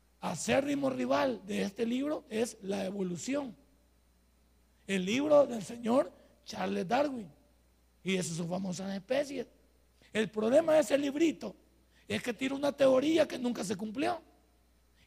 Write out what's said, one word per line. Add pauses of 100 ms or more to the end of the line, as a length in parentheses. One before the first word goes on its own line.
(220)
acérrimo
rival
de
este
libro
es
la
evolución. (1300)
El
libro
del
señor (340)
Charles
Darwin (720)
y
de
sus
famosas
especies. (680)
El
problema
de
ese
librito (520)
es
que
tira
una
teoría
que
nunca
se
cumplió, (840)